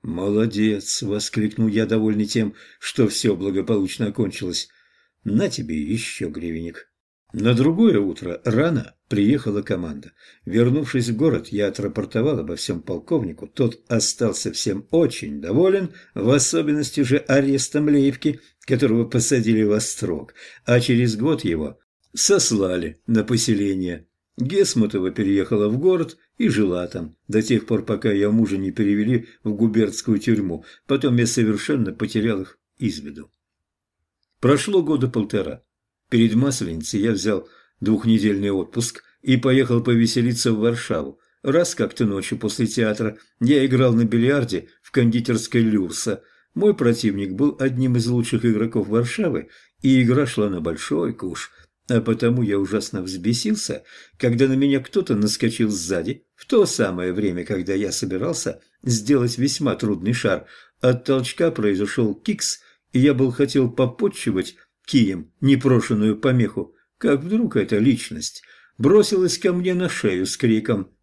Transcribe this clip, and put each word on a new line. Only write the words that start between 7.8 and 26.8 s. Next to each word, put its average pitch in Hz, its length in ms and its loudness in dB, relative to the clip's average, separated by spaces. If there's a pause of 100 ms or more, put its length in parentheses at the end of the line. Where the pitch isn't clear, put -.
утро 90 460 -6
рано 123 500 0 (180)
Приехала 104 480 2
команда. 82 520 -8 (300)
Вернувшись 120 680 0
в 113 60 -2
город, 131 340 0
я 101 180 -2
отрапортовал 107 720 -4
обо 78 160 -8
всём 85 260 -8
полковнику. 95 640 -6
Тот - 420 -4
остался 113 640 -2
всем 104 380 -6
очень 104 500 0
доволен, 175 520 2 (240)
в 110 160 2
особенности 147 680 0
же 135 160 2
арестом 139 720 0
Лейбки, 139 500 2 (220)
которого 120 440 2
посадили 113 560 2
в 104 100 2
Острог, 90 640 -4 (320)
а 120 140 4
через 120 360 2
год 143 280 -2
его 78 340 -4 (380)
сослали 92 880 0
на 110 180 2
поселение. 101 840 -2 (300)
Гесмутова 113 760 0
переехала 101 580 0
в 117 80 0
город 170 400 0 (220)
и 226 100 2
жила 90 380 0